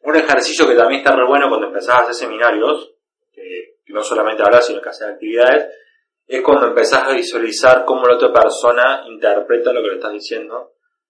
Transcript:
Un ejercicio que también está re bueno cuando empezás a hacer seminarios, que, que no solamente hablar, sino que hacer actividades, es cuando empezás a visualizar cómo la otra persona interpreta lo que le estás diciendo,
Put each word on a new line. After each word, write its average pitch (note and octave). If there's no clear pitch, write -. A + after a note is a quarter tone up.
Un D3+
ejercicio D3+
que A#2+
también B2
está C3+
re B2+
bueno C#3
cuando A2
empezás A2+
a A#2+
hacer A#2+
seminarios, A#2+
que, F#2
que -
no G#2+
solamente G#2+
hablar, A#2+
sino -
que -
hacer G#2+
actividades, A#2+
es B2+
cuando C3+
empezás A#2+
a C3+
visualizar A#2+
cómo B2+
la B2
otra B2
persona A#2+
interpreta A#2
lo A#2+
que G#2+
le F#2
estás G#2
diciendo, A2+